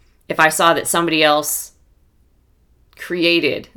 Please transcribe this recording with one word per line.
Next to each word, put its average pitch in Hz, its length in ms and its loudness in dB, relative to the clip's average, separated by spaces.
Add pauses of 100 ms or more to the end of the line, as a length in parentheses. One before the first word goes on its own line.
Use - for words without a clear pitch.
(300)
if 156 100 -6
I 160 100 4
saw 165 260 2
that - 120 -6
somebody 165 360 0
else 151 480 -2 (1200)
created 170 800 -2